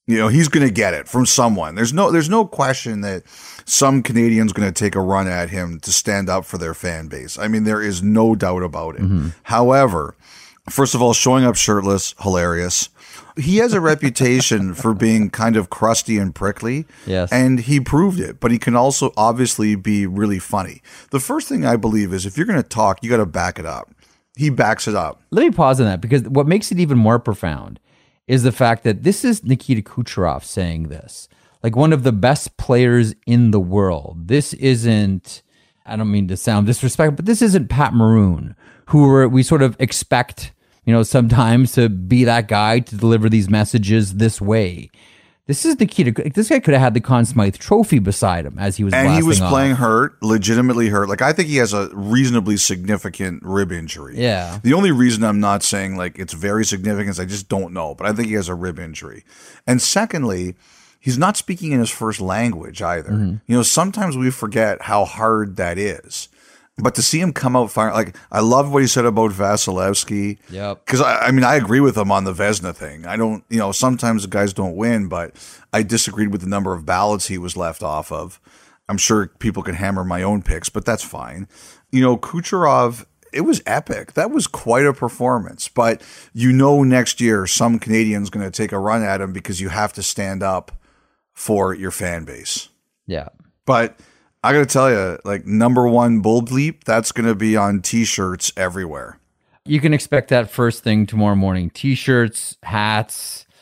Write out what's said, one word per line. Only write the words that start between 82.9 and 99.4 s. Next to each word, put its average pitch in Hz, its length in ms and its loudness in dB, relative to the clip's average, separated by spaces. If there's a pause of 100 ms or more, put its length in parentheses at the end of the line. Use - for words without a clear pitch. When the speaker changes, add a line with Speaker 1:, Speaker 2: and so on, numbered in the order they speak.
Speaker 1:
it 139 80 -2
was 302 240 0
epic. 110 480 -6
That 190 160 -2
was 269 160 -2
quite 123 400 0
a 139 80 4
performance. 123 760 -4
But 117 360 0 (280)
you 123 200 2
know 139 320 6
next 127 360 2
year 107 280 0
some 117 320 0
Canadian's 107 500 -2
gonna 98 220 -8
take 104 200 -6
a 101 60 -4
run 107 240 -2
at 98 180 -2
him 95 140 -8
because 92 260 -10
you 95 100 -6
have 104 240 -4
to 98 100 -10
stand 98 400 -6
up 92 280 -4 (640)
for 98 400 -2
your 92 160 -8
fan 87 340 -8
base. - 460 -12 (380)
Speaker 2:
Yeah. 76 220 -8 (360)
Speaker 1:
But 117 320 0 (460)
I 127 100 2
gotta 147 140 4
tell 131 220 2
you, 95 360 -2
like, 98 200 -6
number 120 420 2
one 117 340 2
bull 113 200 2
bleep, 135 440 -4
that's 110 260 0
gonna 117 240 0
be 107 220 0
on 101 240 0
T-shirts 98 760 -4
everywhere. 87 640 -8 (460)